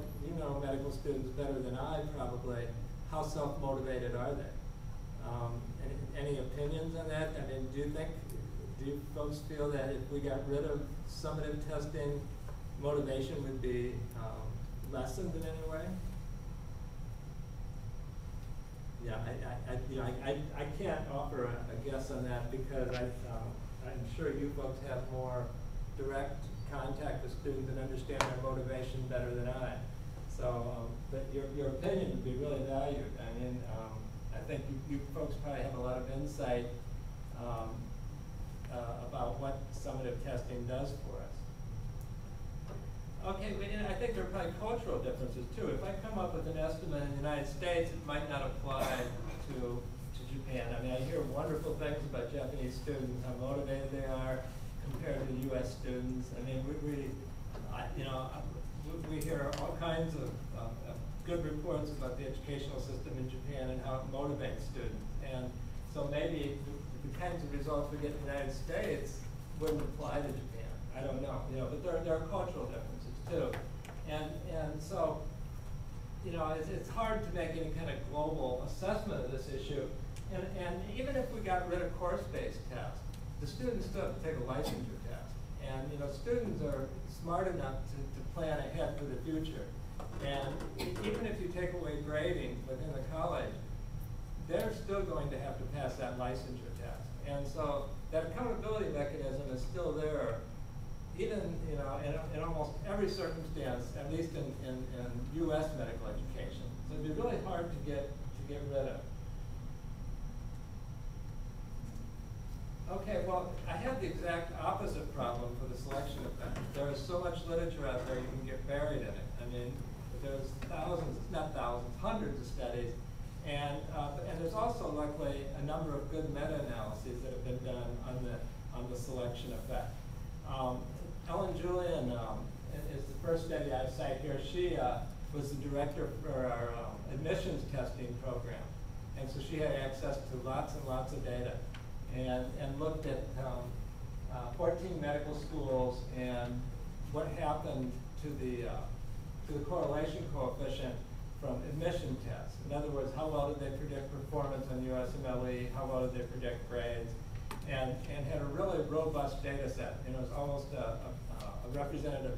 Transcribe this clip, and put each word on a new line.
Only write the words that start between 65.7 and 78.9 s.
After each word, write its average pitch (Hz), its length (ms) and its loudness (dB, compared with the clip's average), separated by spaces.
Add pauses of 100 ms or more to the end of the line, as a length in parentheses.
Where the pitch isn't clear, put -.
so 139 180 0
maybe 147 560 2
the, - 400 -4
the - 100 -2
kinds 170 240 0
of 143 160 -2
results 143 360 2
we 147 60 0
get 147 120 0
in 147 140 -2
the 143 80 0
United 139 200 0
States - 680 0 (420)
wouldn't 156 180 4
apply - 380 0
to 143 100 2
Japan. - 440 -2 (260)
I - 20 -2
don't 131 220 0
know, 139 180 0 (100)
you 135 100 0
know, 120 120 2
but - 100 -2
there, 165 220 2
there 160 120 4
are - 120 2
cultural 180 380 0
differences - 500 -4 (160)
too. - 260 2 (540)
And, 151 180 0 (220)
and 156 300 0
so, 160 400 2 (1040)
you 170 80 -2
know, 160 160 2
it's, 160 180 2
it's 190 220 -2
hard 226 360 4
to 170 80 -2
make 165 180 2
any 160 200 0
kind - 180 0
of - 60 0 (160)
global 147 560 2
assessment 196 560 2